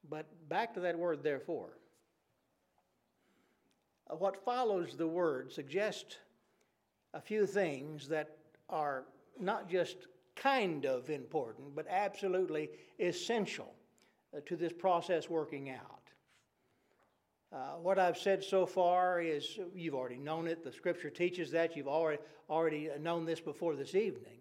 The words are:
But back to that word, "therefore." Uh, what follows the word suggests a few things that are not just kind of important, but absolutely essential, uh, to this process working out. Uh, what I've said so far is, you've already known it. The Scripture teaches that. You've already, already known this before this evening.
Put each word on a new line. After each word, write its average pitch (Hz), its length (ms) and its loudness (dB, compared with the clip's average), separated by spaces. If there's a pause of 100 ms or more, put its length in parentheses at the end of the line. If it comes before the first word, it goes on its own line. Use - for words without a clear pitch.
But 151 200 -8 (200)
back 214 280 0
to 185 60 -4
that 175 160 2
word, 160 260 0
"therefore." 139 540 -2 (2250)
Uh, 156 60 -6
what 190 280 -2
follows 214 520 2
the 165 120 0
word 160 440 0
suggests 165 680 -4 (960)
a 147 80 -10
few 208 240 2
things 151 600 -2
that 151 300 -2 (320)
are 143 360 -2 (340)
not 202 300 -2
just - 380 0 (280)
kind 196 500 2
of 127 240 0
important, 135 680 -4
but 156 140 -6
absolutely 185 800 0 (300)
essential, - 760 0 (600)
uh, 147 100 -6
to 175 100 -4
this 165 180 -2
process 170 560 2
working 147 400 -2
out. - 420 -14 (1400)
Uh, 139 300 -8
what 185 160 6
I've 180 200 6
said 190 260 4
so 185 220 6
far 180 560 6
is, 160 380 -2 (140)
you've 165 220 -4
already 127 220 -2
known 160 300 -2
it. 165 160 -2
The 127 80 -8
Scripture 170 380 -2
teaches 175 420 -2
that. 165 240 2
You've 139 120 -6
already, 151 340 2 (260)
already 151 420 2 (100)
known 165 260 0
this 160 160 -2
before 156 340 -2
this 135 200 -4
evening. 190 460 0